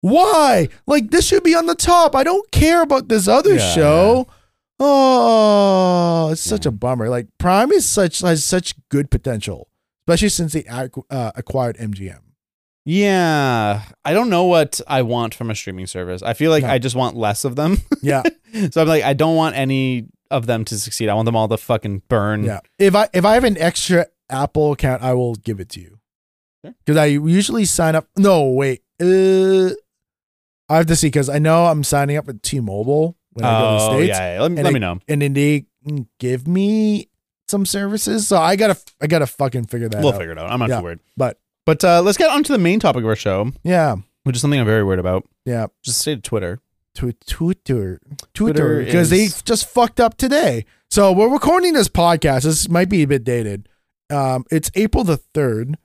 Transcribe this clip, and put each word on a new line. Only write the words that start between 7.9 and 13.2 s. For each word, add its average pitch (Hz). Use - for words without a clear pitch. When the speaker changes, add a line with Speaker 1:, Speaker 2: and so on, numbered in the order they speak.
Speaker 1:
has 165
such -
good 143
potential, 104
especially 170
since 160
they 160
ac-, 127
uh, 120
acquired 123
M 107
G 98
M. -
Speaker 2:
Yeah. 147